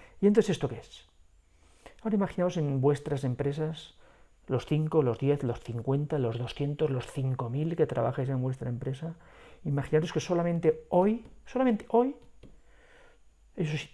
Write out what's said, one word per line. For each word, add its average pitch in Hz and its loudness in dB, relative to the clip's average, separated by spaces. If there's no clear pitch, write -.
¿Y 196 6
entonces 208 6
esto 135 0
qué 113 -10
es? - -20
Ahora 220 0
imaginaos 180 0
en 143 0
vuestras 143 2
empresas 143 -4
los 127 0
cinco, 156 2
los 120 0
diez, 143 2
los 120 -2
cincuenta, 135 -2
los 117 -2
doscientos, 143 -2
los 127 -4
cinco 131 -2
mil 156 -2
que 165 2
trabajéis 127 0
en 135 -2
vuestra 131 -4
empresa. 131 -6
Imaginaros 151 0
que 156 0
solamente 170 0
hoy, 208 2
solamente 247 0
hoy, 254 2
eso 156 -2
sí, - -10